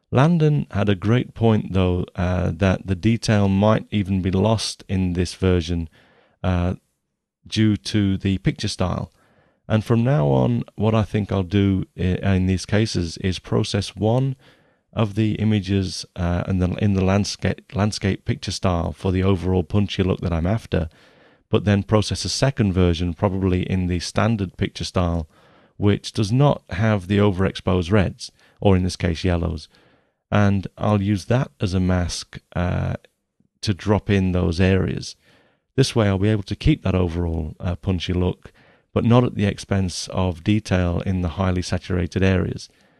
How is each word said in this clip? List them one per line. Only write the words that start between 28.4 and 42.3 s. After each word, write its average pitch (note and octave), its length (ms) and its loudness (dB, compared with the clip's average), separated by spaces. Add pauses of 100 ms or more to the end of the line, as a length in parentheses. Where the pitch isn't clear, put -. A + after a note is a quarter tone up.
or G2 160 4
in F2+ 60 2
this F2+ 120 -2
case, F2 300 -4
yellows. E2+ 420 -2 (640)
And G2+ 360 2 (100)
I'll G#2 240 0
use G2 240 -2
that B2+ 340 -2
as F2+ 140 -2
a F#2+ 80 0
mask, F2+ 580 -2 (160)
uh, F2+ 380 -2 (680)
to G#2+ 120 -2
drop G2+ 360 -2
in F#2+ 220 2
those F2+ 300 0
areas. F#2 560 0 (580)
This - 180 0
way A2 140 2
I'll G2 100 2
be G2+ 120 2
able G#2+ 140 0
to - 120 -8
keep - 280 0
that F#2 120 0
overall, E2+ 640 -2
uh, F2+ 160 -4
punchy F2+ 380 -4
look, F2+ 400 -2 (400)
but G#2+ 120 0
not B2 180 6
at - 120 -2
the G2+ 100 -2
expense F#2+ 600 -4
of F2+ 360 -2
detail F#2 580 0
in F#2 200 -2
the F2 80 -2
highly F2+ 320 -2
saturated F2+ 640 -2
areas. F#2 440 0 (320)